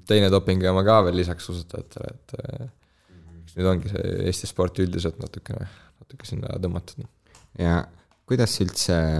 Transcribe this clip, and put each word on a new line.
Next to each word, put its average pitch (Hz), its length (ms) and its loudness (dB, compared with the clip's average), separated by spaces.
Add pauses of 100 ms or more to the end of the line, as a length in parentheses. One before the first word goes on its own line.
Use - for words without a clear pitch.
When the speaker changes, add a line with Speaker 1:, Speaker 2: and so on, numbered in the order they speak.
Speaker 1:
teine 104 240 6
dopingu 92 380 4
jama 95 160 2
ka 107 140 8 (100)
veel 87 80 0
lisaks 87 320 -2
suusatajatele, - 640 -10
et, - 240 -16
äh, - 320 -10 (720)
eks 82 160 -16
nüüd 92 160 2
ongi 90 160 0
see 92 240 -4 (160)
Eesti - 240 -4
sport 92 260 0
üldiselt 87 400 0
natukene, - 460 -10 (300)
natuke - 340 -20
sinna - 320 -8
tõmmatud. - 480 -6 (460)
Speaker 2:
Ja 85 260 2 (480)
kuidas 123 320 0
üldse, 87 400 0 (200)